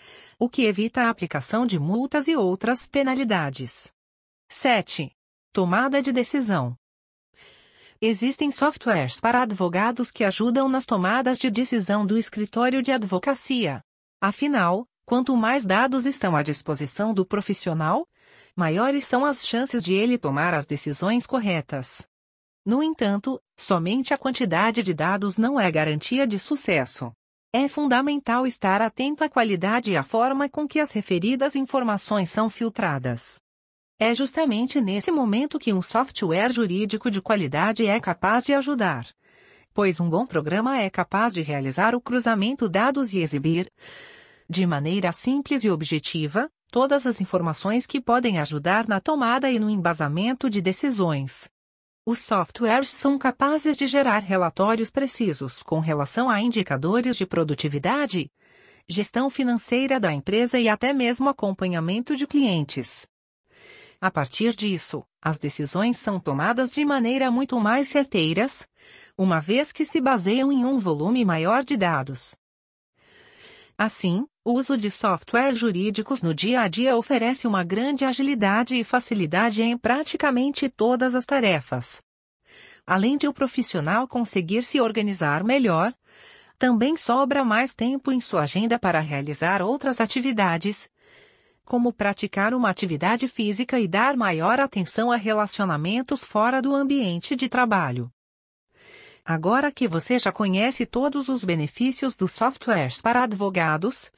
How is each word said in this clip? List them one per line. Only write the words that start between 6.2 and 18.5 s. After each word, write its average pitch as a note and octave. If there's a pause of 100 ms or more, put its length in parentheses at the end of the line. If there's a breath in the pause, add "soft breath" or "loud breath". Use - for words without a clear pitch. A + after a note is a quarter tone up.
Existem A#3+
softwares A3
para A#3+
advogados G#3
que -
ajudam A#3
nas C4
tomadas A#3
de C4
decisão G#3+
do G3+
escritório A#3+
de C4+
advocacia. G#3+ (400)
Afinal, G#3 (200)
quanto B3
mais A#3
dados B3
estão G#3
à D3
disposição D3+
do F#3+
profissional, F#3+ (480 soft breath)